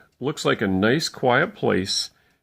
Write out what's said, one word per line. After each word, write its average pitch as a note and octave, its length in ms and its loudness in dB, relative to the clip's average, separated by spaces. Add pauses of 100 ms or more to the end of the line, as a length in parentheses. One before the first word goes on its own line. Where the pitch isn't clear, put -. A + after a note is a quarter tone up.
(200)
looks C#3 260 -8
like C#3 160 0
a A2 60 0
nice, G#2 420 2
quiet C3 460 0
place, G2 560 -2 (320)